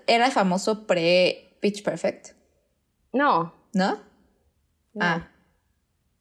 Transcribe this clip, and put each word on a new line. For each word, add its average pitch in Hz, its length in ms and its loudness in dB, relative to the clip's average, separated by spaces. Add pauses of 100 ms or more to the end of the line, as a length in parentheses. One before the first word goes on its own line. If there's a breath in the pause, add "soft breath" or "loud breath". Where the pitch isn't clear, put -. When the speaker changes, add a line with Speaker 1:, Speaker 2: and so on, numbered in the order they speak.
Speaker 1:
era 233 240 4
famoso 208 560 0
pre 180 720 2
Pitch 202 240 -4
Perfect. - 460 -6 (840)
Speaker 2:
No. 220 400 0 (200)
Speaker 1:
¿No? 294 220 0 (960)
Speaker 2:
No. 180 120 -2
Speaker 1:
Ah. 165 220 -2 (920)